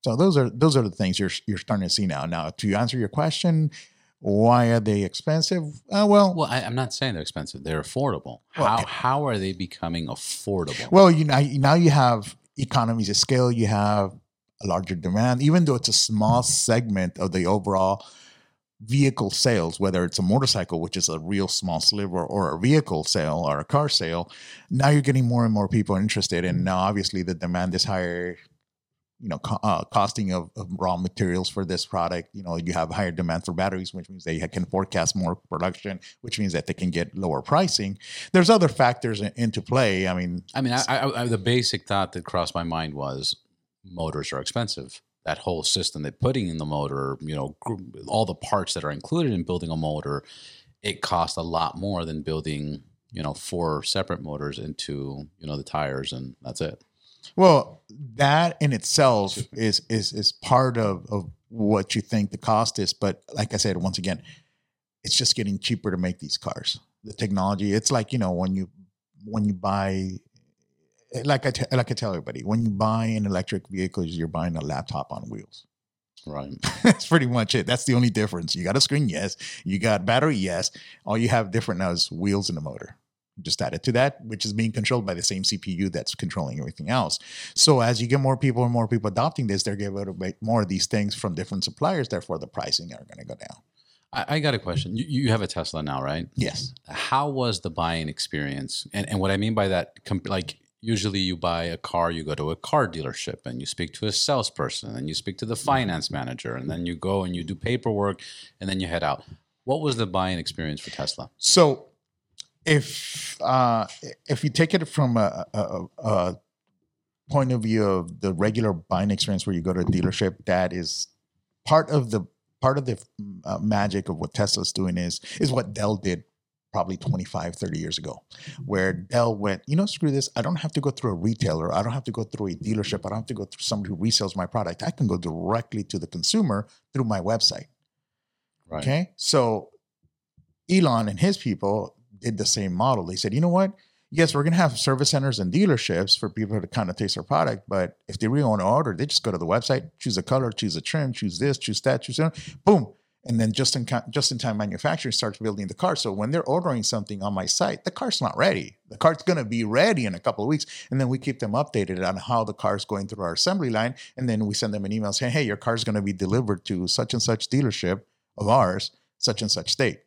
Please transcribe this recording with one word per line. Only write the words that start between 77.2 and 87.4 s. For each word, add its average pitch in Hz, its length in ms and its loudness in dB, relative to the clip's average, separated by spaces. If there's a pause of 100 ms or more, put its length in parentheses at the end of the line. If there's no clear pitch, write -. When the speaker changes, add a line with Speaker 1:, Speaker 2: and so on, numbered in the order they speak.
Speaker 1:
much 120 300 0
it. 95 100 2
That's 120 200 0
the 127 100 4
only 123 140 6
difference. 92 460 -2
You 87 80 -6
got 101 140 0
a 139 40 4
screen, 139 280 2
yes. 85 280 -4 (260)
You 95 160 -2
got 101 260 2
battery, 135 300 4
yes. 92 360 -2 (340)
All 107 120 0
you 117 120 2
have 110 220 2
different 95 280 -2
now 92 120 0
is 85 200 -2
wheels 98 380 0
and 85 80 -4
a 73 40 -6
motor. 69 340 -12 (420)
You 90 60 -18
just - 180 -2
add - 120 -2
it - 100 -6
to 131 100 2
that, 131 300 2
which 110 220 -8
is 104 80 -4
being 113 180 0
controlled 113 340 0
by 95 100 -4
the 85 80 -6
same 95 200 -2
C 98 140 0
P 95 140 -6
U 92 180 0
that's 80 240 -4
controlling 73 460 -6
everything 73 300 -8
else. 113 280 0 (380)